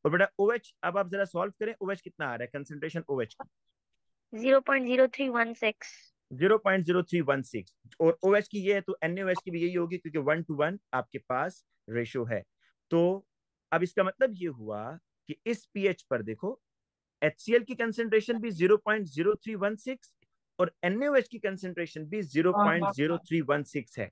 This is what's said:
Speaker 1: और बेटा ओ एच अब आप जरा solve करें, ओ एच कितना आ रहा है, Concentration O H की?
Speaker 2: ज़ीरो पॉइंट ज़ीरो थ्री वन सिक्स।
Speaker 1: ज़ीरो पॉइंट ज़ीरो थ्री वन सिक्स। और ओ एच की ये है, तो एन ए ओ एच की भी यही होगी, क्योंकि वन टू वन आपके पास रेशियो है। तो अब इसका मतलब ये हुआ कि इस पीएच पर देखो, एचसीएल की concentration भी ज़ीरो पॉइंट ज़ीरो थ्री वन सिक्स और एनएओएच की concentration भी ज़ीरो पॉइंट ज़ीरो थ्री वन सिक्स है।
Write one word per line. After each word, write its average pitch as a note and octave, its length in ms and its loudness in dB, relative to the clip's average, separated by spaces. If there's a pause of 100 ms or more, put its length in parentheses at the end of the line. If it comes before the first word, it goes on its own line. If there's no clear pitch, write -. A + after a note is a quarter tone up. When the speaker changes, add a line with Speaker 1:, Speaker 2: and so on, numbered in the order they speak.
Speaker 1:
और D3+ 60 2
बेटा F#3+ 180 2 (100)
ओ G3+ 120 4
एच - 220 -6 (100)
अब F3 140 -2
आप F#3+ 120 -2
जरा G3 160 -2
solve F#3 340 -4
करें, A3 220 -6
ओ G3 100 -4
एच F#3+ 100 -6
कितना D#3+ 240 -8
आ A#2+ 100 -4
रहा A#2+ 80 -6
है, A#2+ 100 -10
Concentration D3+ 560 -8
O C3+ 120 -2
H A2 120 -6
की? - 1040 -20
Speaker 2:
ज़ीरो C4 220 4
पॉइंट C4 260 0
ज़ीरो B3+ 200 6
थ्री C4+ 220 -4
वन A#3 240 0
सिक्स। - 400 -4 (380)
Speaker 1:
ज़ीरो F3+ 260 4
पॉइंट F#3+ 280 4
ज़ीरो F3 180 4
थ्री F3 180 0
वन C#3 200 2
सिक्स। G#2+ 320 -10 (280)
और E3 220 6
ओ F#3+ 120 6
एच G#3 120 2
की G3+ 120 -6
ये G3 140 2
है, G3 80 2
तो F#3 220 -6
एन E3+ 140 -2
ए G3 60 -4
ओ F#3+ 40 -2
एच F3+ 180 2
की F3+ 60 -6
भी E3 100 -4
यही F3+ 120 0
होगी, E3+ 240 -2
क्योंकि D#3 220 -6
वन D#3 240 0
टू D#3 120 -6
वन D#3+ 240 0 (140)
आपके B2+ 260 -4
पास C#3 440 -4 (260)
रेशियो A#2+ 360 -4
है। G#2+ 180 -4 (480)
तो F3 340 2 (460)
अब E3 120 2
इसका F#3 200 0
मतलब A3 300 0
ये F3+ 140 -8
हुआ A2+ 520 -8 (280)
कि A2+ 80 -8 (100)
इस A3+ 200 -4
पीएच F#3+ 360 -2
पर A#2+ 200 -4
देखो, A2+ 380 -8 (600)
एचसीएल A3 420 2
की B3 120 -8
concentration A3+ 640 0
भी A3+ 120 -4
ज़ीरो F#3 260 4
पॉइंट G#3+ 300 0
ज़ीरो E3+ 280 0
थ्री A3 200 -10
वन G3+ 200 -2
सिक्स B3+ 380 -10 (460)
और F3 140 2 (100)
एनएओएच A3+ 440 2
की A3 120 -16
concentration F3 680 -6
भी G#3 160 -6
ज़ीरो D#3+ 320 2
पॉइंट F3 320 4 (100)
ज़ीरो D#3 220 0
थ्री E3 240 -2
वन C#3+ 220 0
सिक्स - 360 -10
है। F#2+ 120 -6